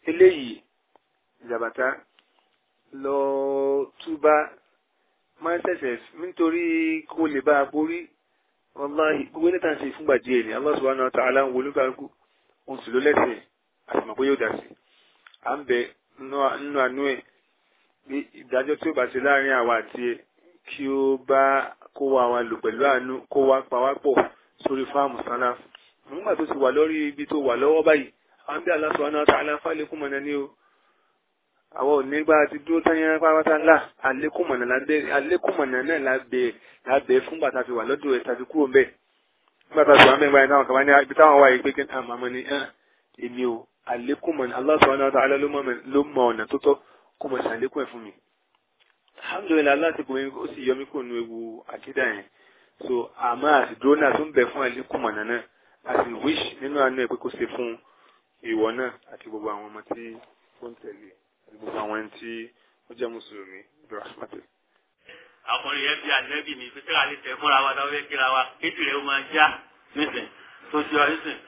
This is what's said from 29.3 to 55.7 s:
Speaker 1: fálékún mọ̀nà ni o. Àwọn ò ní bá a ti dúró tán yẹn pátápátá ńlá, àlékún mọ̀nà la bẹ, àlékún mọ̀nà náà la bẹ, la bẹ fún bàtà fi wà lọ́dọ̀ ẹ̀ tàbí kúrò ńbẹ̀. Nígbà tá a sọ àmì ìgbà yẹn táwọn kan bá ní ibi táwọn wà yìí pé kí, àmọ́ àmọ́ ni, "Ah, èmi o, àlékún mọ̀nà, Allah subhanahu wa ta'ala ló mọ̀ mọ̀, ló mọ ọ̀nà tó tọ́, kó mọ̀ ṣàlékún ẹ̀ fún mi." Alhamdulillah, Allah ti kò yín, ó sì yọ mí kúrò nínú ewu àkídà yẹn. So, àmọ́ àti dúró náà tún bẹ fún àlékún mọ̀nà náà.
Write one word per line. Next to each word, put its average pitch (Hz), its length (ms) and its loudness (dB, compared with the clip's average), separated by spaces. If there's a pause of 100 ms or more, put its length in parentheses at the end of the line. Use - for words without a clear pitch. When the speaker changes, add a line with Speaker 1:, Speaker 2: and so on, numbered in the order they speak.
Speaker 1:
fálékún 156 420 -8
mọ̀nà 139 220 -6
ni 147 120 -6
o. 139 140 -6 (1300)
Àwọn 139 300 0
ò 135 40 -8
ní 147 160 -4
bá 156 120 4
a 147 100 4
ti 151 120 -12
dúró 160 220 -2
tán 160 160 4
yẹn 160 240 2
pátápátá 156 380 4
ńlá, 156 180 8 (260)
àlékún 135 460 -2
mọ̀nà 123 180 -2
la 127 140 2
bẹ, 151 160 -2 (160)
àlékún 147 440 0
mọ̀nà 131 260 -2
náà 156 160 -2
la 131 200 0
bẹ, 123 340 -2 (320)
la 131 160 2
bẹ 131 200 4
fún 160 200 -10
bàtà 131 240 -2
fi 123 80 -8
wà 117 120 -4
lọ́dọ̀ 143 320 -2
ẹ̀ 120 80 -6
tàbí 123 200 -6
kúrò 147 240 0
ńbẹ̀. 131 180 6 (840)
Nígbà 151 120 6
tá 143 80 8
a 135 120 12
sọ 127 80 10
àmì 143 160 4
ìgbà 139 120 8
yẹn 135 100 6
táwọn 139 160 4
kan 127 100 0
bá 135 80 4
ní 143 80 6 (100)
ibi 135 120 -8
táwọn 151 260 10
wà 135 100 10
yìí 127 140 2
pé 139 80 2
kí, 143 100 -6
àmọ́ 127 320 -8
àmọ́ 127 160 -8
ni, 127 140 -8
"Ah, 139 220 -6 (520)
èmi 123 280 -6
o, 113 200 -6 (200)
àlékún 127 500 -4
mọ̀nà, 123 200 -4
Allah 143 220 2
subhanahu 139 300 4
wa 135 40 0
ta'ala 135 260 4
ló 143 100 -2
mọ̀ 143 160 -4
mọ̀, 123 120 -4 (100)
ló 139 180 2
mọ 139 180 -2 (100)
ọ̀nà 110 140 -6
tó 139 120 -6
tọ́, 143 180 2 (400)
kó - 120 -10
mọ̀ 127 120 -6
ṣàlékún 123 420 -6
ẹ̀ 120 60 -10
fún 117 160 -18
mi." 101 80 -20 (1080)
Alhamdulillah, 160 540 0
Allah 160 240 0
ti 147 80 -8
kò 131 100 -10
yín, 135 160 -6
ó - 160 -12
sì - 200 -14
yọ 127 80 2
mí 135 100 -8
kúrò 135 180 -10
nínú 120 140 -10
ewu 117 520 -10
àkídà 135 360 -6
yẹn. 104 200 -4 (560)
So, 120 340 -4
àmọ́ 127 360 -2
àti 127 260 2
dúró 143 200 4
náà 143 160 2
tún 156 200 -4
bẹ 135 120 4
fún 139 180 -6
àlékún 127 380 -6
mọ̀nà 107 240 -4
náà. 117 180 -6 (440)